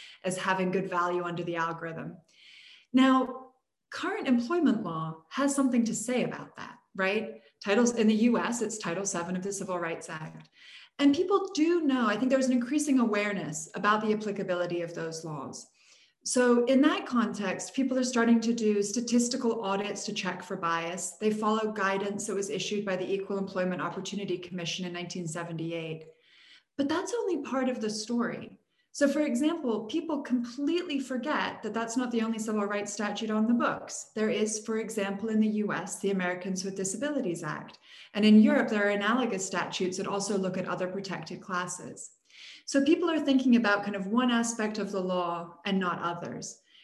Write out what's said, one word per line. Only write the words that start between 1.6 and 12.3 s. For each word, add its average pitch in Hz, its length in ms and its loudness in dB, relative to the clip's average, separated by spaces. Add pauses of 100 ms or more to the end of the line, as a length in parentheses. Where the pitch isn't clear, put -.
Now, 262 540 4 (440)
current 370 360 -4
employment 269 560 2
law 160 340 -6 (120)
has 277 260 0
something 247 300 4
to 214 100 -2
say 247 280 0
about - 340 -10
that, - 180 -14 (200)
right? 202 460 -2 (220)
Titles, 233 320 4
in 214 120 4
the 220 80 6
U 226 220 6
S, 180 240 -2
it's 208 160 -4
Title 185 280 -4
seven 180 300 -4
of 185 80 -4
the 196 80 -4
Civil 185 280 -4
Rights 165 300 -6
Act. 156 400 -12 (500)
And 285 160 6
people 381 380 2
do 330 280 4
know, 262 260 2
I 208 100 2
think 262 120 2
there's 262 180 4